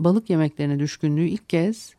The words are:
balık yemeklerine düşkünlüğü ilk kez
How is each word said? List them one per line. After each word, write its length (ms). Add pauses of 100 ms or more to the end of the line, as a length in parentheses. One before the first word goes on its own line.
balık 300
yemeklerine 480
düşkünlüğü 500
ilk 200
kez 500